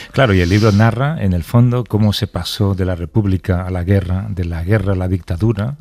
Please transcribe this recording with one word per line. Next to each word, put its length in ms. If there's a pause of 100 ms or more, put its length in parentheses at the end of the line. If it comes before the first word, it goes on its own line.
(140)
Claro, 200
y 60
el 80
libro 240
narra, 500
en 120
el 100
fondo, 400
cómo 300
se 140
pasó 460
de 120
la 100
República 720
a 20
la 140
guerra, 460
de 160
la 180
guerra 300
a 20
la 140
dictadura, 720